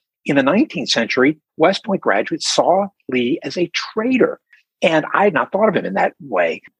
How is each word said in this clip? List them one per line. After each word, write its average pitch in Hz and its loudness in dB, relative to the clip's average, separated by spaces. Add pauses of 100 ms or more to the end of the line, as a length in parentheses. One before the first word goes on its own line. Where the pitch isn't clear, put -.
(260)
in 143 0
the 139 4
nineteenth 175 0
century, 127 0 (180)
West 190 2
Point 196 -2
graduates 107 -2
saw 170 2 (220)
Lee 127 -2
as - -10
a 175 -2
traitor. - -2 (420)
And 160 2
I 196 4
had 202 2
not 127 -2
thought 208 2
of 175 0
him - -4
in 92 -6
that 175 0
way. - -2 (200)